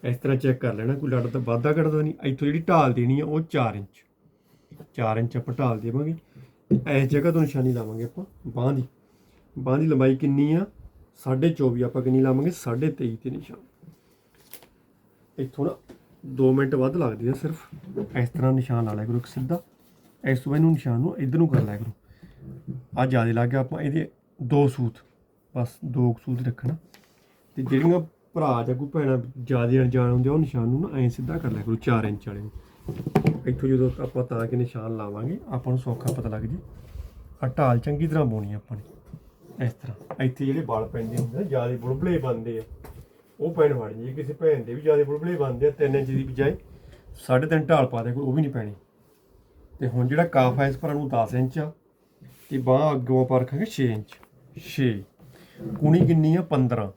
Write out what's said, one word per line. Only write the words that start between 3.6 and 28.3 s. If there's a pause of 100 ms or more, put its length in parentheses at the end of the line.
ਇੰਚ। (920)
ਚਾਰ
ਇੰਚ
ਆਪਾਂ
ਢਾਲ
ਦੇਵਾਂਗੇ। (760)
ਇਸ
ਜਗ੍ਹਾ
ਤੋਂ
ਨਿਸ਼ਾਨੀ
ਲਾਵਾਂਗੇ
ਆਪਾਂ (220)
ਬਾਂਹ
ਦੀ। (760)
ਬਾਂਹ
ਦੀ
ਲੰਬਾਈ
ਕਿੰਨੀ
ਆ? (500)
ਸਾਢੇ
ਚੌਵੀ।
ਆਪਾਂ
ਕਿੰਨੀ
ਲਾਵਾਂਗੇ?
ਸਾਢੇ
ਤੇਈ
ਤੇ
ਨਿਸ਼ਾਨ। (1500)
ਇੱਥੋਂ
ਨਾ (500)
ਦੋ
ਮਿੰਟ
ਵੱਧ
ਲੱਗਦੇ
ਆ
ਸਿਰਫ। (640)
ਇਸ
ਤਰ੍ਹਾਂ
ਨਿਸ਼ਾਨ
ਲਾ
ਲਿਆ
ਕਰੋ
ਇੱਕ
ਸਿੱਧਾ। (680)
ਇਸ
ਤੋਂ
ਬਾਅਦ
ਇਹਨੂੰ
ਨਿਸ਼ਾਨ
ਨੂੰ
ਇੱਧਰ
ਨੂੰ
ਕਰ
ਲਿਆ
ਕਰੋ। (1040)
ਆਹ
ਜ਼ਿਆਦਾ
ਲੱਗ
ਗਿਆ,
ਆਪਾਂ
ਇਹਦੇ (340)
ਦੋ
ਸੂਤ, (640)
ਬਸ (160)
ਦੋ
ਕੁ
ਸੂਤ
ਰੱਖਣਾ। (800)
ਤੇ
ਜਿਹੜੀਆਂ (340)